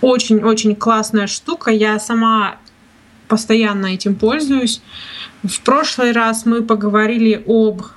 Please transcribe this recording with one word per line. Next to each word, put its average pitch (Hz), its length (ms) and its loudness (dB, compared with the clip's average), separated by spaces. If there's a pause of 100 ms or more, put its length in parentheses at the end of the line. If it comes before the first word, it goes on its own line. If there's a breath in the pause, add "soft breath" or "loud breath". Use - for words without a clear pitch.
Очень-очень 220 760 2
классная 214 500 0
штука, 277 460 -6
я 214 260 2
сама 214 580 0 (720)
постоянно 214 580 0
этим 190 280 -2
пользуюсь. 262 640 0 (640 loud breath)
В - 180 -6
прошлый 254 520 0
раз 226 340 0
мы 233 160 0
поговорили 214 840 0
об 220 360 2 (140)